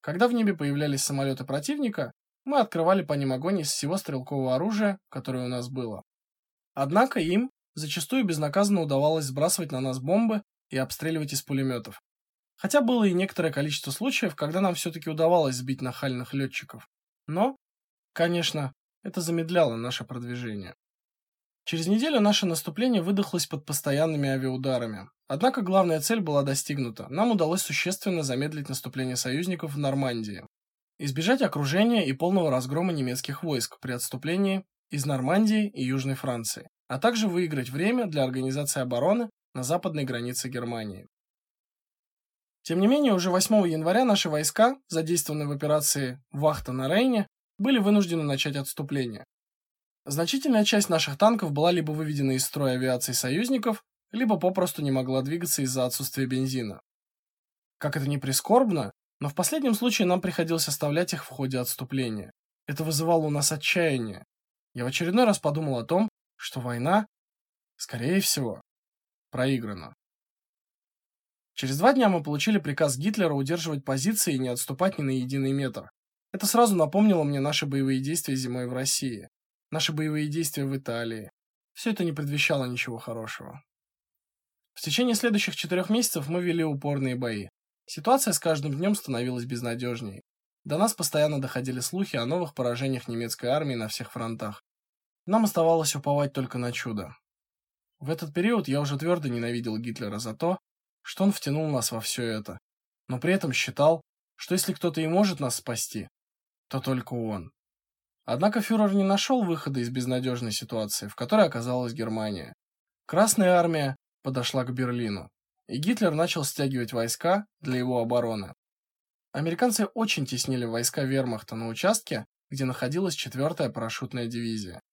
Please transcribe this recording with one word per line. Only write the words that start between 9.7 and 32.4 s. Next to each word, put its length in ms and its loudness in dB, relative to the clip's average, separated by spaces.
на 100 -4
нас 200 -4
бомбы 420 2
и 60 -4
обстреливать 560 -2
из 100 -2
пулемётов. 580 -4
Хотя 240 4
было 240 4
и 80 6
некоторое 400 0
количество 400 -4
случаев, 420 -2
когда 260 -2
нам 140 2
всё-таки 340 -6
удавалось 460 4
сбить 260 -4
нахальных 540 -6
лётчиков. 540 -6
Но, 280 0
конечно, 600 0
это 160 -6
замедляло 560 2
наше 280 -6
продвижение. 680 -8
Через 220 -4
неделю 340 4
наше 240 4
наступление 580 0
выдохлось 440 0
под 180 -8
постоянными 640 0
авиаударами. 800 -2
Однако 340 2
главная 380 4
цель 200 0
была 220 2
достигнута. 680 -4
Нам 220 2
удалось 320 2
существенно 600 -2
замедлить 440 -4
наступление 480 -6
союзников 580 -4
в 40 -4
Нормандии, 680 -2
избежать 420 0
окружения 680 2
и 60 0
полного 380 2